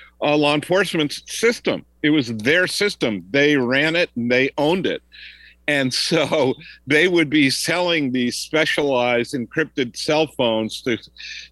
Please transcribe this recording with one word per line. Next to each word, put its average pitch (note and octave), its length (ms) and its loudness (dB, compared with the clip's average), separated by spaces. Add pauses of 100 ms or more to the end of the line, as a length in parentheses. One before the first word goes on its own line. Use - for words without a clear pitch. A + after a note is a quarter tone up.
(220)
a D3 120 2
law D3 200 2
enforcement's E3 760 -2
system. G#3 540 -2 (180)
It D3+ 60 2
was C3+ 300 0
their D#3 280 2
system. A#2+ 640 -4
They C#3+ 280 2
ran C3+ 360 0
it F3 220 0
and A#2+ 160 -2
they C3 240 2
owned D3+ 300 0
it. F2 160 -4 (640)
And C#3 240 0
so C#3+ 640 0 (160)
<laughs> - 160 -20
they D3+ 200 4
would E3+ 220 2
be C#3 220 4
selling D#3+ 640 -2
these B2 260 -2
specialized C3 960 0
encrypted C3 600 -4
cell D#3 340 0
phones A2 540 -2
to, A#2 140 -2 (560)